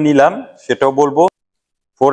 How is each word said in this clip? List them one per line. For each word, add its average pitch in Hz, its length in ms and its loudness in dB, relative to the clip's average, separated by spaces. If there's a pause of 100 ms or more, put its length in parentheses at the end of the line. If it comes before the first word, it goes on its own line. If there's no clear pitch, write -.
নিলাম 147 260 2 (320)
সেটাও 135 360 -2
বলবো। 147 220 0 (800)
ফোর 139 120 2